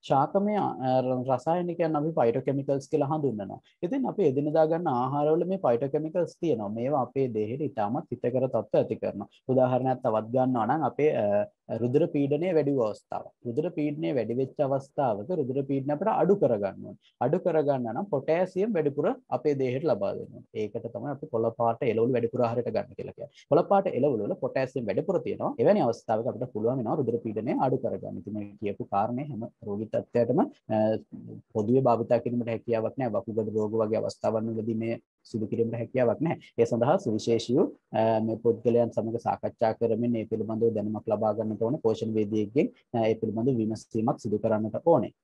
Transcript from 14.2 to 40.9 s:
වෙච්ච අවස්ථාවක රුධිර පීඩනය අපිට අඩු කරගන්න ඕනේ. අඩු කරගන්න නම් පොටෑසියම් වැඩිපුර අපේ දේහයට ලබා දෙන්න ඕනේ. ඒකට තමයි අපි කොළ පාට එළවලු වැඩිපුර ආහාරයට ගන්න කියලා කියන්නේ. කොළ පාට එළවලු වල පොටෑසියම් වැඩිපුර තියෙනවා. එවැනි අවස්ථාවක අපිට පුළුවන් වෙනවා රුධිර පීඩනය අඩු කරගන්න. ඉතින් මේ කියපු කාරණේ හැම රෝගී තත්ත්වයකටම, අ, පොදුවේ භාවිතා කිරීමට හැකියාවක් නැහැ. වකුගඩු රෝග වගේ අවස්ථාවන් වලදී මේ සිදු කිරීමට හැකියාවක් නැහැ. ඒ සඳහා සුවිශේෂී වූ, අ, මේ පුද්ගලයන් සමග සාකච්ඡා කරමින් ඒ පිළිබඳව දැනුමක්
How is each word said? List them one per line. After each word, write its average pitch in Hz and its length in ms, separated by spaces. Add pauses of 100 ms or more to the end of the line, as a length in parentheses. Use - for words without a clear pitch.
වෙච්ච 135 200
අවස්ථාවක 131 680
රුධිර 139 360
පීඩනය 139 280
අපිට 196 200
අඩු 170 240
කරගන්න 101 500
ඕනේ. 104 100 (240)
අඩු 143 180
කරගන්න 143 520
නම් 160 160
පොටෑසියම් 185 680
වැඩිපුර 147 340 (220)
අපේ 139 260
දේහයට 131 300
ලබා 101 300
දෙන්න - 160
ඕනේ. 113 240
ඒකට 107 380
තමයි 123 180
අපි 143 160
කොළ 117 240
පාට 117 320
එළවලු 117 300
වැඩිපුර 117 300
ආහාරයට 120 300
ගන්න 101 240
කියලා 95 200
කියන්නේ. - 300
කොළ 170 180
පාට 196 240
එළවලු 123 340
වල 139 120
පොටෑසියම් 131 520
වැඩිපුර 156 340
තියෙනවා. 104 380
එවැනි 160 280
අවස්ථාවක 113 400
අපිට 117 340
පුළුවන් 120 200
වෙනවා 120 200
රුධිර 117 240
පීඩනය 110 280 (140)
අඩු 123 180
කරගන්න. 101 360
ඉතින් 101 180
මේ 104 100 (140)
කියපු 101 300
කාරණේ 120 380
හැම 110 120 (240)
රෝගී 104 260
තත්ත්වයකටම, 120 480
අ, - 360 (800)
පොදුවේ 120 340
භාවිතා 117 300
කිරීමට 117 360
හැකියාවක් 113 440
නැහැ. 120 180
වකුගඩු 104 420
රෝග 107 220
වගේ 110 200
අවස්ථාවන් 110 560
වලදී 110 180
මේ 113 260 (240)
සිදු 107 220
කිරීමට 117 280
හැකියාවක් 117 460
නැහැ. 160 180 (200)
ඒ 117 60
සඳහා 120 340
සුවිශේෂී 117 600
වූ, 220 80 (260)
අ, 110 280
මේ 110 160
පුද්ගලයන් 117 560
සමග 113 240 (100)
සාකච්ඡා 107 480
කරමින් 113 420
ඒ 110 80
පිළිබඳව 110 500
දැනුමක් 107 340